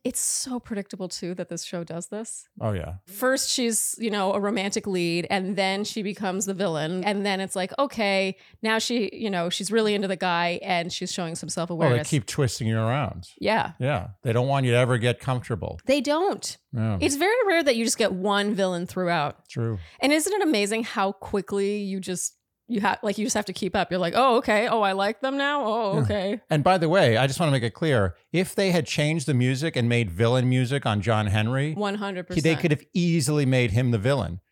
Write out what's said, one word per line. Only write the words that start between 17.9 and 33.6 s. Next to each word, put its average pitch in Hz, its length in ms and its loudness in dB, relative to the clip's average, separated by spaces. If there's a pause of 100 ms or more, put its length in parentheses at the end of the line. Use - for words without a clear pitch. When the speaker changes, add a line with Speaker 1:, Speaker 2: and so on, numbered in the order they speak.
Speaker 1:
get 196 160 2
one 202 420 0
villain 180 320 0
throughout. 170 600 -2
Speaker 2:
True. 113 280 -2 (220)
Speaker 1:
And 277 140 2
isn't 320 200 2
it 415 80 0
amazing 226 420 2
how 202 280 -2
quickly 202 500 -4
you 196 380 -2
just, 185 340 -6 (360)
you 226 100 -2
ha-, 196 240 2
like, 208 140 -2
you 214 80 -2
just 240 100 -2
have 185 100 -2
to 185 80 -6
keep 185 220 -4
up. 180 160 0
You're 180 80 0
like, 175 160 0
"Oh, 247 220 4
okay. 233 320 2
Oh, 226 120 2
I 190 120 2
like 202 260 -2
them 269 180 -4
now. 285 280 0
Oh, 214 300 0
Speaker 2:
Yeah. 156 80 2
Speaker 1:
okay." 202 460 -2
Speaker 2:
And 151 140 2
by 185 140 6
the 160 100 0
way, 151 300 6
I 131 100 4
just 135 140 -4
wanna 156 100 4
make 131 100 2
it - 120 -2
clear: 117 420 2 (160)
if 180 240 0
they 196 160 2
had 170 160 2
changed 151 400 0
the 151 60 2
music 127 420 2
and 120 140 2
made 120 200 2
villain 117 380 2
music 127 380 0
on 107 160 2
John 107 260 2
Henry, 123 460 0
Speaker 1:
One 202 220 -2
hundred 196 340 -6
Speaker 2:
he, 180 100 -6
they 160 160 4
Speaker 1:
percent. - 60 -4
Speaker 2:
could 160 100 4
have 147 120 0 (100)
easily 151 520 2
made 127 260 4